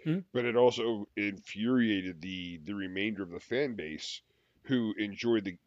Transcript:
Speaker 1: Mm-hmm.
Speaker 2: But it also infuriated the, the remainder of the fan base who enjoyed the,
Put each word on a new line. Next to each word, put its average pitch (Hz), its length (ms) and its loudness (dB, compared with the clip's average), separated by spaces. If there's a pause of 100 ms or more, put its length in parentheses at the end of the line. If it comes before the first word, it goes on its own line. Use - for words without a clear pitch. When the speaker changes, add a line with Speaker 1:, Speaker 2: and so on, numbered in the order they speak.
Speaker 1:
Mm-hmm. 165 140 0 (120)
Speaker 2:
But 123 120 0
it 120 120 0
also 117 600 4
infuriated 101 1040 0
the, 87 440 -8
the 98 100 -6
remainder 98 480 -2
of 90 80 -8
the 87 100 -10
fan 127 340 -2
base 78 460 -8 (440)
who 120 340 2
enjoyed 107 460 2
the, 92 120 -6 (100)